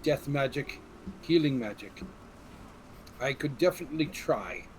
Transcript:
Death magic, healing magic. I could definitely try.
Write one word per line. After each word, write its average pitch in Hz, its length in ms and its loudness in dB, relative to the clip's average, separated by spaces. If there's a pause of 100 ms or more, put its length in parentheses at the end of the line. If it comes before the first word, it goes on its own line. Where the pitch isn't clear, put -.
Death 147 240 2
magic, 139 540 0 (400)
healing 151 380 6
magic. 104 420 -8 (1160)
I 135 140 0
could 139 260 -2
definitely 160 480 2
try. 110 580 -2 (140)